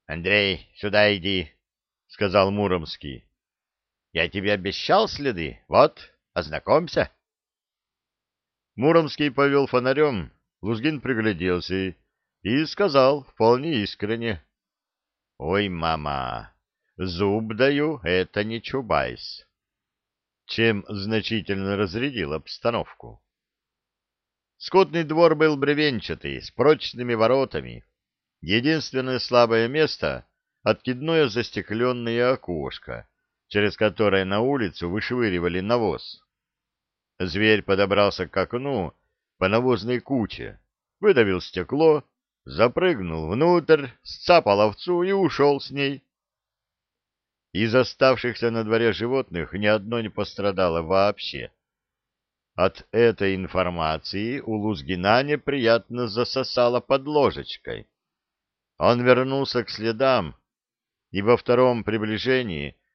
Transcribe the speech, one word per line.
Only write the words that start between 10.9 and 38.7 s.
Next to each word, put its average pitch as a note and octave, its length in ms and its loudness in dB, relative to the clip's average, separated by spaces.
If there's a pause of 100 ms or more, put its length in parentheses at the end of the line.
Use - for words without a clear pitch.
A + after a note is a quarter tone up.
пригляделся F#2+ 960 -2 (460)
и C3+ 240 -2
сказал C#3 580 2
вполне B2 580 2
искренне: G#2+ 600 -6 (960)
"Ой, F#2+ 320 0
мама, D2 800 -4 (460)
зуб G2+ 560 -2
даю, C#3+ 480 0
это F#2 420 -2
не A2+ 160 -8
Чубайс", D#2 840 -6 (960)
чем A2 440 2
значительно G2+ 880 -4
разрядил G#2 580 -4
обстановку. A#2 880 -6 (1400)
Скотный E3+ 460 2
двор D#3+ 300 4
был D3+ 220 2
бревенчатый, C3+ 840 -2
с - 100 -16
прочными B2 640 0
воротами. A2 680 0 (560)
Единственное B2+ 800 0
слабое A#2 500 4
место — B2+ 580 -2 (360)
откидное C3 680 0
застеклённое A#2 1040 -2
окошко, C#2+ 760 -8 (400)
через G#2 280 0
которое G2 480 2
на G2 160 -2
улицу A2+ 500 -2
вышвыривали F#2 720 -2
навоз. G2+ 600 -4 (960)
Зверь G2 440 -2
подобрался G2 680 0
к - 80 -14
окну A#2 560 -4 (460)